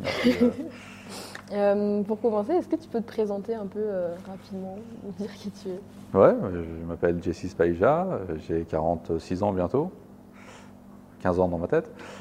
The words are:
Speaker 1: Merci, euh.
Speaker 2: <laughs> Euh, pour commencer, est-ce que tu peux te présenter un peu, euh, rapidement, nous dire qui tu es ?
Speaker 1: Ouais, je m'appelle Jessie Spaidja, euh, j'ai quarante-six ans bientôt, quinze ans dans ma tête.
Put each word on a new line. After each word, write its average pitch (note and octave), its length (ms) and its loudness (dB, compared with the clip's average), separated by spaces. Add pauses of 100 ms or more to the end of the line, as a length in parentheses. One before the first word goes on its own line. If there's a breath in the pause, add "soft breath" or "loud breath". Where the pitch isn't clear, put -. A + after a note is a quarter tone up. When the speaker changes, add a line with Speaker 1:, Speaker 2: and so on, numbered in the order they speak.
Speaker 1:
Merci, - 400 2
euh. A#3+ 140 8
Speaker 2:
<laughs> - 40 -6 (920 loud breath)
Euh, G#3 520 4
pour G#3 180 -2
commencer, G#3+ 320 2
est-ce F4+ 160 2
que D#4+ 80 2
tu - 100 -16
peux A#3 140 -2
te A3 60 -8
présenter G#3 480 -2
un G#3 100 -6
peu, G3+ 180 -6
euh, F3+ 320 -2 (100)
rapidement, F#3+ 520 -10 (280)
nous G3+ 60 -8
dire F#3+ 220 -6
qui - 180 -10
tu - 160 -14
es ? - 500 -4
Speaker 1:
Ouais, C#3 160 12 (200)
je E2 340 -6
m'appelle F2 340 0
Jessie F2 280 -4
Spaidja, G#2 600 4
euh, F#2+ 280 -4 (100)
j'ai E2 140 0
quarante-six E2 840 0
ans G#2 80 4
bientôt, G2 400 0 (1300 loud breath)
quinze F2+ 220 2
ans F2+ 80 4
dans F2 80 0
ma E2+ 100 -2
tête. - 240 2 (300 loud breath)